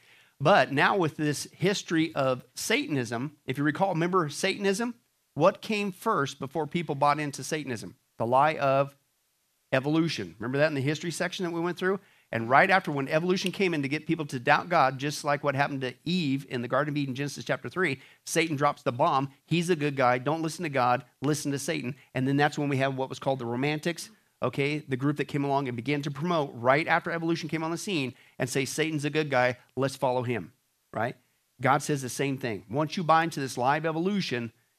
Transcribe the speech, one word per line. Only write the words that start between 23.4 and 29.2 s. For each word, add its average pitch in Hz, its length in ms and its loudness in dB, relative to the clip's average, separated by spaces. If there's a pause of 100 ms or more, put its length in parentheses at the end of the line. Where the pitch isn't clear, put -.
Romantics, 151 640 -4 (320)
okay, 143 380 0
the 135 180 -6
group 143 200 0
that 143 80 -2
came 139 180 -2
along 139 240 0
and 120 100 -4
began 139 240 -2
to 151 80 -4
promote 147 460 -2
right 127 320 4
after 165 240 2
evolution 165 380 -2
came 160 140 -4
on 160 60 -4
the 170 80 -4
scene 147 380 -2 (240)
and 123 100 -2
say, 135 160 0
"Satan's 156 400 -2
a 151 60 -2
good 156 180 0